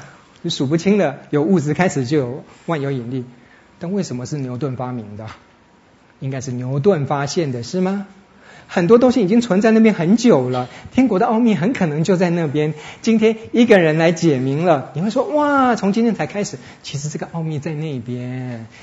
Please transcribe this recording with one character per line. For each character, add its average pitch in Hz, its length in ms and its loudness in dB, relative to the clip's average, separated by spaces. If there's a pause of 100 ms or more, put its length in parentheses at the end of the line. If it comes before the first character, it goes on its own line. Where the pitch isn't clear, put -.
(420)
你 170 80 -6
数 143 160 -4
不 147 100 0
清 190 220 2
了。 143 220 0 (100)
有 147 120 2
物 180 160 2
质 147 140 -2
开 180 160 2
始 139 160 -2
就 147 140 0
有 131 260 -4 (220)
万 156 160 -4
有 139 80 -4
引 123 200 -6
力， 127 140 -6 (540)
但 170 160 -10
为 196 80 -2
什 131 120 -8
么 123 120 -8
是 156 100 -8
牛 127 220 -8
顿 131 180 -6
发 127 160 -8
明 104 240 -10
的？ 107 100 -12 (920)
应 135 100 -8
该 131 140 -6
是 127 100 -8
牛 127 280 -4
顿 156 260 0
发 143 180 -4
现 147 260 -4
的， 120 120 -8
是 180 180 -6
吗？ 196 260 -4 (680)
很 175 140 0
多 226 120 8
东 254 120 4
西 247 100 2
已 185 60 2
经 226 140 4
存 202 200 0
在 220 120 4
那 220 80 6
边 220 160 4
很 175 200 2
久 156 320 4
了， 127 200 -2 (240)
天 254 160 2
国 190 100 0
的 220 80 2
奥 220 140 2
秘 220 160 4
很 180 160 0
可 190 140 0
能 151 180 0
就 190 120 2
在 175 140 2
那 170 160 0
边。 151 260 -2 (300)
今 226 160 2
天 220 180 2 (140)
一 233 160 4
个 208 140 8
人 156 180 4
来 165 140 4
解 165 260 2
明 135 260 -2
了， 151 300 2
你 151 80 -4
会 214 80 -2
说 254 140 0 (100)
，“哇， 277 400 2
从 196 180 0
今 226 120 2
天 226 100 2
才 151 140 -4
开 208 160 -6
始。” - 120 -10 (280)
其 - 120 -10
实 143 120 -6
这 165 100 -8
个 156 140 -10
奥 170 100 -6
秘 160 160 -6
在 156 140 -8
那 151 260 -6
边， 123 680 -10 (140)